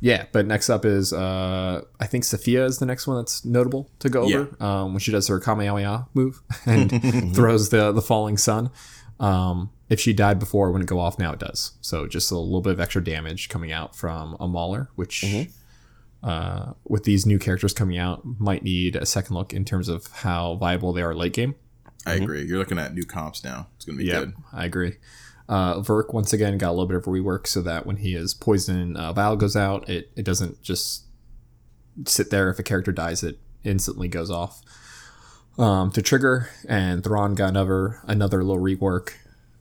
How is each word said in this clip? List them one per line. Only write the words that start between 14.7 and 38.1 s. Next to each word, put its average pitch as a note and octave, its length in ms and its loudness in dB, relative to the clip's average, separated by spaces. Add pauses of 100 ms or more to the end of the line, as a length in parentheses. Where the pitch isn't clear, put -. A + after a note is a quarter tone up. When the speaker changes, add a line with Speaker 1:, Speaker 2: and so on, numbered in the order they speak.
Speaker 1:
which, - 280 -6
Speaker 3:
Mm-hmm. G#2 280 -2 (720)
Speaker 1:
uh, F2+ 520 -6 (100)
with G#2+ 180 -2
these G2 240 4
new G2+ 140 6
characters F#2+ 320 0
coming F#2 260 -2
out, F2+ 240 -4 (160)
might G2+ 240 -2
need F2+ 320 0
a - 120 -4
second - 280 -2
look F2+ 180 -4
in F#2+ 120 -2
terms F2+ 240 -2
of E2+ 200 -6
how F2 480 -4
viable F2+ 360 0
they F2 100 -2
are E2 120 -2
late F2 180 -2
game. B2+ 240 -2 (500)
Speaker 2:
I E2+ 80 -2
Speaker 3:
Mm-hmm. F#2+ 80 0
Speaker 2:
agree. D2 220 -4
You're F2 140 -2
looking F#2 200 -2
at C#2+ 160 -6
new F2 100 -6
comps - 380 -10
now. B1+ 320 -10
It's - 100 -20
gonna D2 140 -10
be D#2+ 60 -2
Speaker 1:
Yep, E2+ 160 0
Speaker 2:
good. - 140 -8 (180)
Speaker 1:
I E2+ 120 -6
agree. F2 320 -2 (520)
Uh, F#2 320 0
Verk, G#2+ 320 0
once A2 220 0
again, G2+ 240 2
got F2+ 100 0
a E2+ 40 2
little F2+ 140 0
bit F#2 120 0
of - 80 -6
a G2 40 -2
rework F#2 360 -2
so F#2 160 -2
that E2 240 -4
when G2 100 -2
he F#2+ 180 -4
is E2+ 200 -4
poison, F2+ 640 0
uh, E2 160 -4
vial G#2 200 2
goes G2+ 220 2
out, G2 320 0
it, F2+ 260 -6
it A2+ 80 -8
doesn't F2+ 380 -2
just - 440 -6 (1000)
sit - 240 0
there. G2 200 4
If F#2 80 -4
a G2+ 40 -6
character F#2 300 0
dies, E2+ 300 -4
it - 160 -6 (260)
instantly F#2+ 440 0
goes F2 220 -4
off. E2+ 300 -6 (960)
Um, G2 360 4
to A2 100 0
trigger, B2+ 480 2 (180)
and F#2 340 2
Thrawn G2+ 320 2
got F#2+ 140 2
another, F#2+ 560 2
another G2 400 2